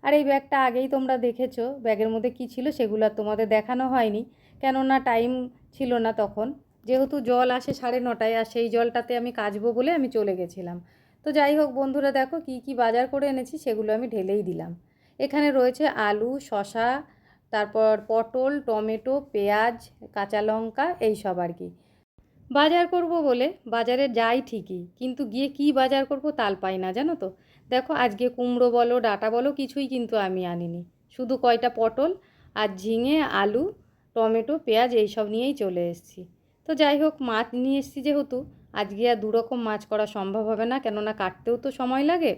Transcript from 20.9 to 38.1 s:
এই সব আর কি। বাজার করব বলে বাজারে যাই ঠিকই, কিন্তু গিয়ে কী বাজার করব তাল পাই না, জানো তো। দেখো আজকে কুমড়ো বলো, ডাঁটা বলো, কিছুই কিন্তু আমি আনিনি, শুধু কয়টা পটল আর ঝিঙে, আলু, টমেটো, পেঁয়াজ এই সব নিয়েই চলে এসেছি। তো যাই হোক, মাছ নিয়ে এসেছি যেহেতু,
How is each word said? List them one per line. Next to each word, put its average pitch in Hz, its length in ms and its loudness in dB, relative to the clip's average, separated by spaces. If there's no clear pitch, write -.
এই 220 160 0
সব 196 240 -4
আর 175 140 -2
কি। 180 140 -12
বাজার 311 380 4
করব 349 240 0
বলে 254 240 2
বাজারে 247 440 0
যাই 233 320 2
ঠিকই, 190 400 -8
কিন্তু 254 280 -6
গিয়ে 247 240 -2
কী 285 220 0
বাজার 269 340 4
করব 277 260 -4
তাল 214 280 0
পাই 190 180 -2
না, 185 140 -2
জানো 285 240 0
তো। 190 140 -8
দেখো 254 260 0
আজকে 247 340 0
কুমড়ো 247 420 2
বলো, 240 280 4
ডাঁটা 214 300 0
বলো, 240 240 0
কিছুই 269 340 -4
কিন্তু 233 300 -4
আমি 185 280 0
আনিনি, 175 360 -6
শুধু 254 180 -2
কয়টা 240 320 4
পটল 240 420 0
আর 214 220 0
ঝিঙে, 226 400 0
আলু, 208 300 2
টমেটো, 226 380 2
পেঁয়াজ 240 320 4
এই 214 140 4
সব 214 200 -2
নিয়েই 247 260 0
চলে 180 340 -2
এসেছি। 170 320 -14
তো 320 80 -2
যাই 294 240 4
হোক, 311 220 2
মাছ 233 320 -2
নিয়ে 262 260 0
এসেছি 277 220 -8
যেহেতু, 277 360 0